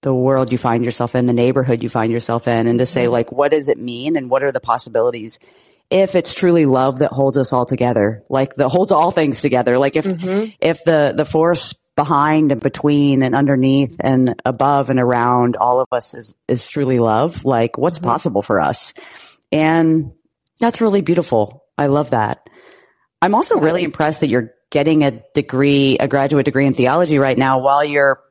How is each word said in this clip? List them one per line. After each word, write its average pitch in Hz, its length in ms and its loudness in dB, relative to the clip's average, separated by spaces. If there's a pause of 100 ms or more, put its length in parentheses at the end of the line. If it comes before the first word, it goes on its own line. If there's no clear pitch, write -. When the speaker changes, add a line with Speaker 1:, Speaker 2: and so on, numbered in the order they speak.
Speaker 1:
the 131 120 -2
world 131 380 0
you 123 60 -2
find 120 260 0
yourself 120 300 -4
in, 127 120 0
the 123 60 0
neighborhood 123 500 0
you 117 60 -6
find 113 240 -2
yourself 117 340 -4
in, 117 200 0
and 117 120 0
to 127 80 2
say, 123 180 -2
Speaker 2:
Mm-hmm. 120 80 0
Speaker 1:
like, 120 200 -2
"What 143 200 0
does 147 160 -2
it 139 100 0
mean? 123 380 -6
And 131 120 -6
what 131 140 0
are 139 100 -2
the 127 80 -4
possibilities 117 760 -4 (500)
if 190 260 0
it's 175 200 -2
truly 170 320 2
love 131 320 2
that 147 120 0
holds 135 280 0
us 131 160 -2
all 123 100 2
together, 110 640 -2
like, 135 280 -2
that 135 120 0
holds 180 240 0
all 165 200 2
things 151 280 0
together?" 123 380 0
Like, 139 180 0
if, 156 80 -2
Speaker 2:
Mm-hmm. 190 460 -4 (100)
Speaker 1:
if 160 240 -2
the, 151 320 2
the 151 80 0
force 160 500 0 (220)
behind 151 560 2
and 120 80 -2
between 143 640 2
and 127 120 0
underneath 139 640 0
and 131 360 0 (100)
above 135 460 0
and 127 100 2
around 123 560 2
all 123 240 0
of 127 100 -4
us 123 220 -4
is, - 240 -14 (120)
is 127 180 -2
truly 131 320 -2
love, 117 480 0
like, 120 320 0
what's 160 200 -2
Speaker 2:
Mm-hmm. 165 120 -4
Speaker 1:
possible 120 320 -2
for 101 180 0
us? - 320 -4 (580)
And 160 600 2 (480)
that's 233 220 -2
really 202 180 2
beautiful. 151 640 -2 (140)
I 143 80 0
love 143 240 0
that. 110 360 -2 (760)
I'm 190 120 2
also 370 220 2
Speaker 2:
Yeah. - 80 0
Speaker 1:
really 170 200 0
impressed 156 360 -2
that 151 80 -2
you're 123 240 -2 (180)
getting 151 320 2
a 131 200 -2 (100)
degree, 139 640 2
a 135 100 0
graduate 139 360 0
degree 139 220 0
in 131 80 0
theology 147 440 2
right 135 200 0
now 135 220 2
while 139 220 2
you're 143 380 0 (100)